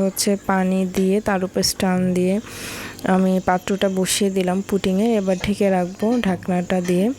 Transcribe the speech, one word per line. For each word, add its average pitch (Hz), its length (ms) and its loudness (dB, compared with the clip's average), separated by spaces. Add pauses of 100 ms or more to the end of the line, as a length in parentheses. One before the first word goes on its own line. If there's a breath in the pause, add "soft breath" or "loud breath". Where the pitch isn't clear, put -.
হচ্ছে 190 260 -2 (200)
পানি 190 300 2 (160)
দিয়ে 190 200 2 (120)
তার 196 180 0
উপর 185 140 -2 (100)
স্ট্যান্ড 185 340 0 (140)
দিয়ে 185 180 2 (800 loud breath)
আমি 185 160 4 (160)
পাত্রটা 190 400 0 (100)
বসিয়ে 190 380 0
দিলাম 185 220 0 (120)
পুডিংয়ে। 196 380 2 (120)
এবার 190 240 0
ঢেকে 202 220 0 (100)
রাখবো 185 300 -2 (200)
ঢাকনাটা 180 520 -2 (100)
দিয়ে, 180 180 4 (120)